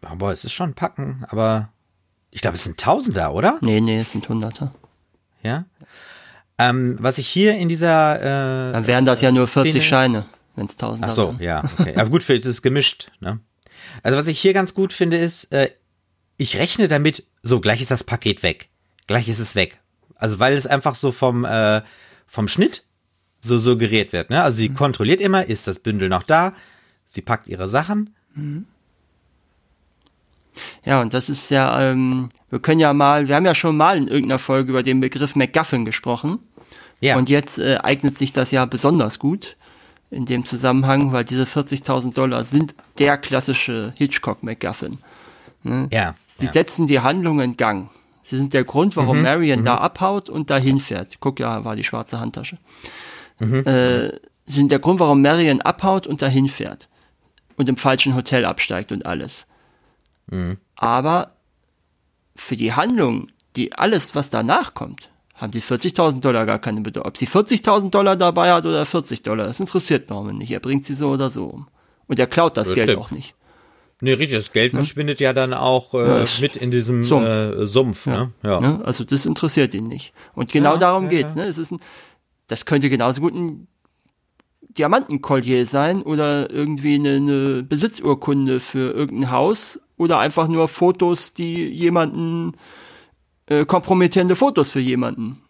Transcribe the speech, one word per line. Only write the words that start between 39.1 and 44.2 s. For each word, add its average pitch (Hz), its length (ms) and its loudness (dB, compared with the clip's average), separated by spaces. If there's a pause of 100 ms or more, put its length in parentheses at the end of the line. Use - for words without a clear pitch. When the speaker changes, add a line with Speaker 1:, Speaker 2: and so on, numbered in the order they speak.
Speaker 2:
gut 165 360 -4 (540)
in 131 160 -6
dem 123 200 -4
Zusammenhang, 135 680 2
weil 127 120 0
diese 127 220 0
vierzigtausend 135 720 -4
Dollar 127 260 0
sind 143 320 0 (220)
der 143 200 4
klassische 127 800 -2
Hitchcock-MacGuffin. 113 1000 -6 (640)